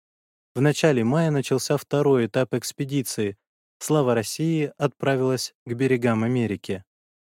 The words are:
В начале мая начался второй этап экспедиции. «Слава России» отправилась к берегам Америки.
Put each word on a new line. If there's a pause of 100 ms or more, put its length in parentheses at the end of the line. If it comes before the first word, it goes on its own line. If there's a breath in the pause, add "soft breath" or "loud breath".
(540)
В
начале
мая
начался
второй
этап
экспедиции. (440)
«Слава
России»
отправилась (120)
к
берегам
Америки. (500)